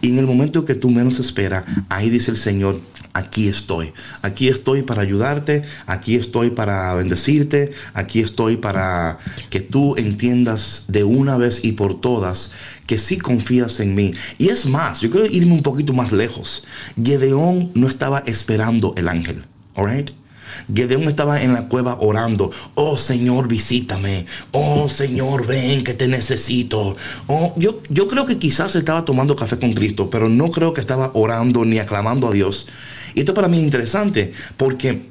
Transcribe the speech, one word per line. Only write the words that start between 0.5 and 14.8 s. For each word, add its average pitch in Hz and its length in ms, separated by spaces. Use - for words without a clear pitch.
que 127 120
tú 127 140
menos 123 280
esperas, 95 460
ahí 98 200
dice 120 200
el 110 80
Señor, 98 420
"Aquí 104 360
estoy. 82 440
Aquí 101 260
estoy 131 340
para 120 200
ayudarte, 143 600
aquí 92 300
estoy 120 340
para 98 440
bendecirte, 143 760
aquí 104 280
estoy 110 360
para 92 640
que - 100
tú 139 380
entiendas 113 920
de 104 160
una 135 320
vez 120 260
y 113 100
por 98 280
todas 98 520
que 110 100
sí 180 220
confías 123 600
en 98 140
mí". 98 180
Y 180 100
es - 160
más, 135 380